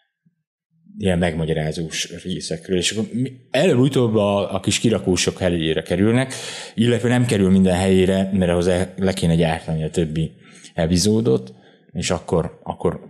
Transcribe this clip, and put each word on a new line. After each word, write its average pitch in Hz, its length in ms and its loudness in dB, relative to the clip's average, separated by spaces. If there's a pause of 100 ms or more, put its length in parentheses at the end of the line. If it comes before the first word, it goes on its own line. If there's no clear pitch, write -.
(1000)
ilyen 95 200 0
megmagyarázós 80 920 -4 (120)
részekről, 92 540 -6
és 85 120 -2
akkor 104 220 -6
mi-, 127 200 -4 (180)
előbb-utóbb 127 680 2
a, 101 380 2
a 95 60 -4
kis - 180 -2
kirakósok 92 600 0
helyére 80 440 0
kerülnek, 113 520 0 (400)
illetve 117 340 2
nem 123 180 2
kerül 101 240 2
minden 95 240 4
helyére, 95 580 2
mert 92 180 2
ahhoz 87 160 2
el-, 90 300 0
le 95 160 0
kéne 85 220 0
gyártani 80 500 0
a 76 60 -6
többi 80 400 -2 (440)
epizódot, 107 800 0 (380)
és 85 180 -6
akkor, 85 520 -2
akkor, - 480 -6